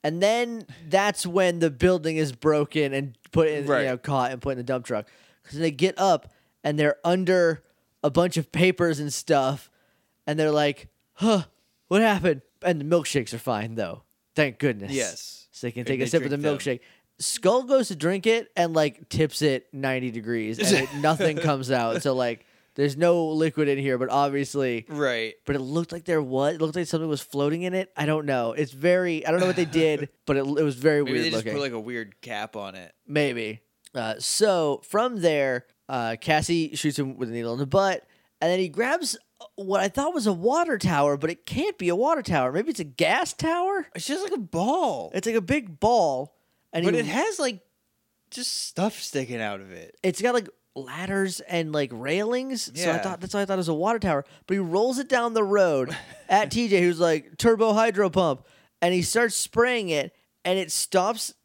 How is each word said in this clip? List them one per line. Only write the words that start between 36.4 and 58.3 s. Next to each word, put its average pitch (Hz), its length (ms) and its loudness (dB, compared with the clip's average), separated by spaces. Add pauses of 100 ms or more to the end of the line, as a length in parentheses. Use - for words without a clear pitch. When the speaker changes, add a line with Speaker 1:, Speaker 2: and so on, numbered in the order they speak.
Speaker 1:
shoots 147 220 -2
him 135 180 -6
with 120 140 -6
a - 20 -8
needle 117 220 -4
in 127 40 -6
the 139 80 -2
butt, 190 380 0 (380)
and 170 100 2
then 185 60 2
he 185 100 0
grabs 254 480 -2 (380)
what 196 260 -2
I 196 80 0
thought 285 240 -2
was 254 140 -2
a 208 80 4
water 262 420 0
tower, 147 400 2
but 160 140 -2
it - 160 -12
can't 370 320 -4
be 175 100 -2
a 175 80 2
water 285 240 2
tower. 135 320 0
Maybe 214 160 -2
it's 226 120 -6
a 165 40 -6
gas 165 480 -2
tower? 349 640 -2
Speaker 2:
It's 180 120 -10
just, 320 160 -4
like, 381 120 -6
a 277 40 -4
ball. 196 760 -2
Speaker 1:
It's, 190 120 -4
like, 226 100 0
a 226 40 4
big 196 400 -4
ball. 165 540 2 (400)
And 165 100 0
Speaker 2:
But 190 80 4
Speaker 1:
he - 80 2
Speaker 2:
it 226 60 -2
has, 359 320 0
like, 247 220 -2 (720)
just - 360 -6
stuff 208 340 -2
sticking 127 400 -4
out 101 200 -4
of 95 120 -18
it. 85 300 -18
Speaker 1:
It's 185 180 0
got, 240 140 2
like, 220 140 0 (260)
ladders 180 680 -4
and, 165 320 -4
like, 143 220 0
railings. 220 680 -4 (140)
So 175 120 0
I 165 60 0
Speaker 2:
Yeah. - 60 -2
Speaker 1:
thought, - 200 -6
that's 127 100 -10
why 202 80 0
I 202 60 0
thought 196 80 -2
it - 40 0
was 170 100 -2
a 160 60 0
water 208 240 0
tower. 156 280 0 (200)
But 185 80 -2
he 202 60 0
rolls 214 380 2
it 262 100 -6
down 240 240 2
the 220 120 2
road 170 520 2 (160)
Speaker 2:
<laughs> - 160 -20
Speaker 1:
at 202 220 4
T 233 180 0
J, 190 140 4
who's 175 180 2
like, 160 380 0
"Turbo 220 340 4
hydro 208 380 2
pump." 156 340 0 (380)